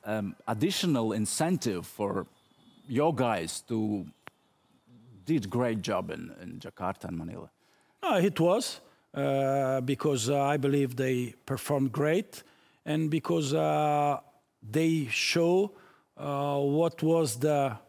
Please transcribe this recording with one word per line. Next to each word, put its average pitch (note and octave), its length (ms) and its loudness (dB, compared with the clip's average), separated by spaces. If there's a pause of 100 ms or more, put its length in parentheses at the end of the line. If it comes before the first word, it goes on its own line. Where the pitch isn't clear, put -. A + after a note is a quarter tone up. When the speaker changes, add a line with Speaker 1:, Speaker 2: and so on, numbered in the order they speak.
Speaker 1:
um, G#2+ 320 -4 (100)
additional A#2+ 640 0
incentive A2 720 0
for G2 420 -4 (600)
your D3 260 2
guys A2 540 -2
to G#2+ 380 -2 (1200)
did C3 240 0
great A#2 320 0
job F#2 300 -2
in, D#2+ 300 -10
in F2 180 -14
Jakarta - 500 -8
and E2+ 80 -8
Manila? E2 320 -12 (520)
Speaker 2:
No, C#4+ 180 2
it F3 200 2
was, F3+ 400 2 (340)
uh, C3+ 680 0
because, C3 480 0
uh, C#3+ 140 2
I C#3+ 120 2
believe C#3 400 0
they B2 380 -2 (120)
performed C3+ 460 -2
great D3+ 500 0 (440)
and D#3 260 -2
because, D#3 420 0
uh, D3+ 640 2 (460)
they D3+ 460 0
show, F3 640 2 (440)
uh, C#3+ 420 -2
what D3+ 420 2
was D#3 360 2
the C#3 380 2 (140)